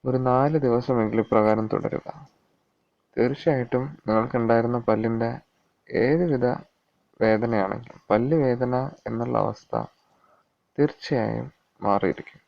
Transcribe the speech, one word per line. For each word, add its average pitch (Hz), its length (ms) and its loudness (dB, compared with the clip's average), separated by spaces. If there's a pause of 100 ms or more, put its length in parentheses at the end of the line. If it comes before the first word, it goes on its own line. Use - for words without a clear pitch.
ഒരു 127 220 0
നാല് 135 380 2
ദിവസമെങ്കിലും 117 600 2
ഇപ്രകാരം 110 440 2
തുടരുക. - 380 -4 (1080)
തീർച്ചയായിട്ടും 127 680 0 (220)
നിങ്ങൾക്കുണ്ടായിരുന്ന 117 720 2 (100)
പല്ലിൻ്റെ 113 420 0 (580)
ഏതുവിധ 139 580 0 (760)
വേദനയാണെങ്കിലും 110 760 0 (120)
പല്ല് 123 340 2
വേദന 123 300 0 (320)
എന്നുള്ള 117 320 -4
അവസ്ഥ - 440 -4 (960)
തീർച്ചയായും 120 720 -2 (320)
മാറിയിരിക്കും. - 680 -2